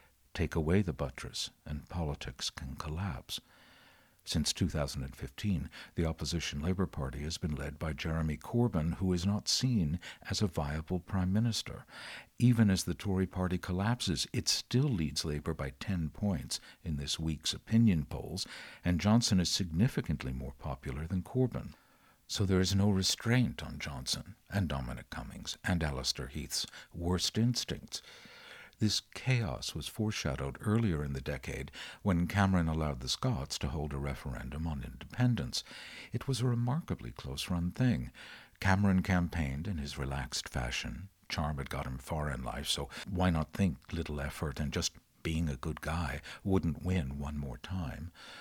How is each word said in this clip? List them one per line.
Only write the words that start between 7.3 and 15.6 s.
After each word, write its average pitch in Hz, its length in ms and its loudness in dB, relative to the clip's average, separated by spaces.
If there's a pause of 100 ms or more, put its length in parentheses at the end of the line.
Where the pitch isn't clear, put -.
been 78 180 -2
led 71 220 -6
by 78 140 -4
Jeremy 78 460 0
Corbyn, 90 580 2
who 92 160 2
is 87 140 2
not 101 240 2
seen 92 500 2 (300)
as - 120 -2
a 104 60 4
viable 80 520 -2
Prime 92 340 0
Minister. 113 520 0 (540)
Even 117 300 8
as 92 160 4
the 87 80 0
Tory 95 340 2
party 92 300 0
collapses, 95 720 0
it - 160 -2
still - 400 2
leads 80 380 0
Labour 73 280 -2
by 69 260 -4